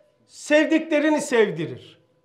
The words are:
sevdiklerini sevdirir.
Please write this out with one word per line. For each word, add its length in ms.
sevdiklerini 920
sevdirir. 800